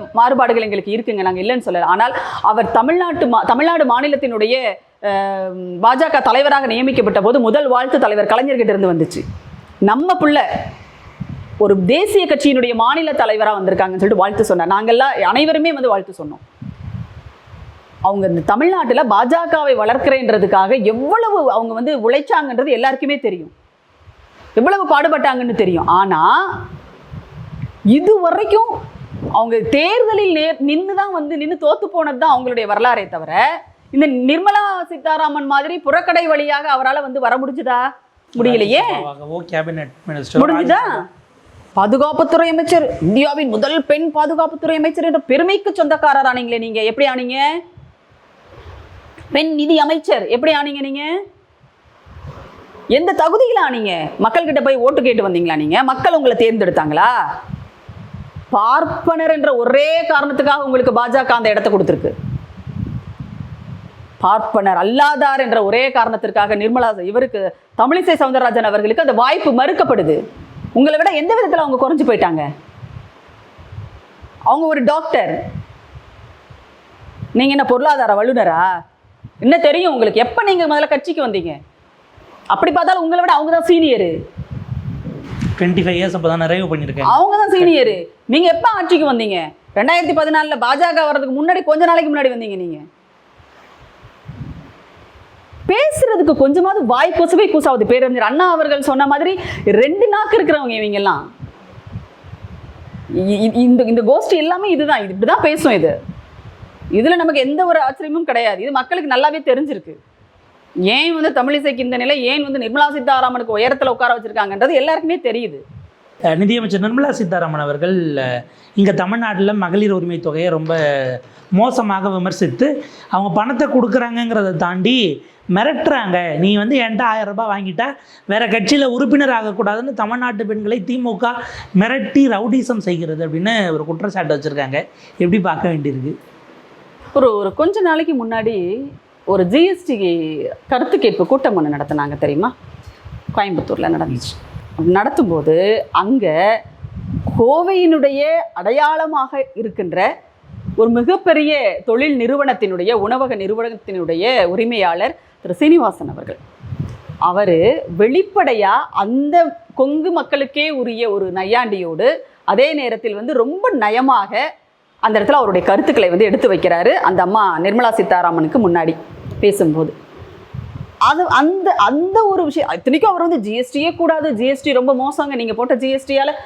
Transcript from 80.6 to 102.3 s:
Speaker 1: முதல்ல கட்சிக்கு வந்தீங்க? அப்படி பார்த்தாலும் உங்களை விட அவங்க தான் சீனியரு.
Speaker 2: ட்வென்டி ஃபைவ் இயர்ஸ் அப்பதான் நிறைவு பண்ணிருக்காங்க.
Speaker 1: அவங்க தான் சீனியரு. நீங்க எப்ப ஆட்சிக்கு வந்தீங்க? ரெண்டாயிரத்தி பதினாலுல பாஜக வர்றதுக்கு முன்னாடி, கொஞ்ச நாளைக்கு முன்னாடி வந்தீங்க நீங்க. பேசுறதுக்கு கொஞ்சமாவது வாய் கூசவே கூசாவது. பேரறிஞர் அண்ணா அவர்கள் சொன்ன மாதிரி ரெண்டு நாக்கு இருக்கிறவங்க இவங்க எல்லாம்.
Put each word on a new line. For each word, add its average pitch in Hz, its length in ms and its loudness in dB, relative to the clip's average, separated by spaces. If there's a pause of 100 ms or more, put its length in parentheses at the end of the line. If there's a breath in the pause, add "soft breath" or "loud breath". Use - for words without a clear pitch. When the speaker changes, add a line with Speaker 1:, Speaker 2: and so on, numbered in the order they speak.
Speaker 1:
முதல்ல 294 260 0
கட்சிக்கு 294 340 -4
வந்தீங்க? 175 260 -4 (1000)
அப்படி - 200 2
பார்த்தாலும் 349 320 2
உங்களை 349 180 0
விட 359 140 4
அவங்க 311 160 0
தான் 330 160 0
சீனியரு. 254 420 4 (1500)
Speaker 2:
ட்வென்டி 180 280 0
ஃபைவ் 175 140 0
இயர்ஸ் 185 180 -2
அப்பதான் 165 260 0
நிறைவு 180 280 0
பண்ணிருக்காங்க. 147 440 -2
Speaker 1:
அவங்க 392 240 2
தான் 403 160 2
சீனியரு. 302 400 4 (380)
நீங்க 339 200 4
எப்ப 659 140 2 (100)
ஆட்சிக்கு 320 320 2
வந்தீங்க? 214 300 -2 (400)
ரெண்டாயிரத்தி 294 400 2
பதினாலுல 302 460 0
பாஜக 320 440 2
வர்றதுக்கு 269 300 -2
முன்னாடி, 359 320 0
கொஞ்ச 311 180 4
நாளைக்கு 330 220 2
முன்னாடி 277 240 0
வந்தீங்க 214 280 -8
நீங்க. 160 160 -8 (3000)
பேசுறதுக்கு 453 680 2
கொஞ்சமாவது 339 400 2 (100)
வாய் 320 240 2
கூசவே 339 380 4
கூசாவது. 269 380 2
பேரறிஞர் 247 380 2
அண்ணா 320 160 2 (100)
அவர்கள் 294 340 0
சொன்ன 277 220 2
மாதிரி 330 200 0 (500 loud breath)
ரெண்டு 370 320 2
நாக்கு 427 240 0
இருக்கிறவங்க 294 400 0
இவங்க 208 240 -2
எல்லாம். 180 220 0 (2000)